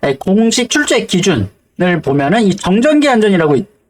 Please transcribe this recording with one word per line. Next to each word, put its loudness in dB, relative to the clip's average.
공식 0
출제 -2
기준을 -2
보면은 0
이 2
정전기 0
안전이라고 2
있-, -2